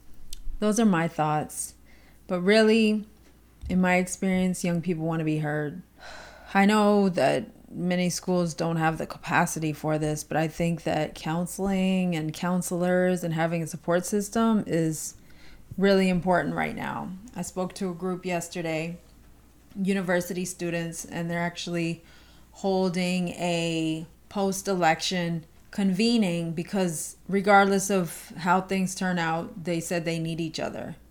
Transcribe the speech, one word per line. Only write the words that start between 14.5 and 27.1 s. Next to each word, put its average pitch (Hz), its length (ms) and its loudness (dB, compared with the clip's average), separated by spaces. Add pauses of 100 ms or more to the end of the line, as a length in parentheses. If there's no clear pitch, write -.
is 160 480 -2 (640)
really 190 320 4
important 170 460 2
right 156 200 -4
now. 139 360 -6 (260)
I 180 60 -4
spoke 180 320 -6
to 196 160 -4
a 175 40 -6
group 175 300 -6
yesterday, 170 760 -4 (800)
university 185 640 0
students, 170 600 -6
and 170 260 -6
they're 170 80 -2
actually 170 640 -4 (500)
holding 185 760 0
a 165 800 -2 (220)
post-election 175 1160 0 (260)
convening 190 800 2
because 170 640 -4 (120)